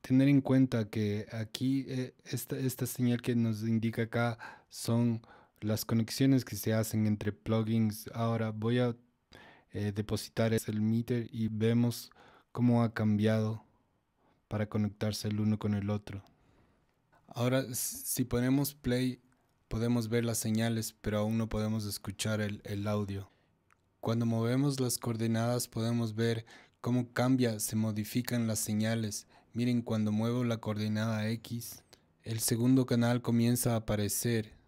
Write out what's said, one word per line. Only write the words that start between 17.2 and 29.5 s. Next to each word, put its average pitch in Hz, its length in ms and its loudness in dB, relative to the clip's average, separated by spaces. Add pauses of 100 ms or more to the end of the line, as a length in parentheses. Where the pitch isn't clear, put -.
Ahora, 127 360 0
s-, - 440 -8
si - 180 -2
ponemos 131 520 0
play, 123 440 -2 (480)
podemos 117 420 0
ver 117 160 2
las 113 120 0
señales, 113 640 0
pero 107 160 -2
aún 110 220 0
no 113 100 -2
podemos 107 360 -2
escuchar 104 540 -4
el, 104 260 -4
el 101 220 -4
audio. 101 440 -4 (680)
Cuando 117 260 0
movemos 127 560 0
las 120 160 -2
coordenadas 117 720 0
podemos 117 440 -2
ver 113 320 0 (360)
cómo 123 320 0
cambia, 123 480 2
se - 160 -2
modifican 110 680 -2
las 110 120 -2
señales. 110 680 -2 (260)